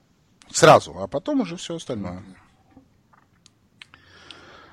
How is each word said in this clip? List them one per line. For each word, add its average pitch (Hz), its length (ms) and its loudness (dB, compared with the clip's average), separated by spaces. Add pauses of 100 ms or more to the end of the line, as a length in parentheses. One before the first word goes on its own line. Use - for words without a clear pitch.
(500)
Сразу, 127 480 6
а 95 80 -8
потом 269 340 -4
уже 175 160 -6
все 170 200 -10
остальное. 98 460 -10 (2500)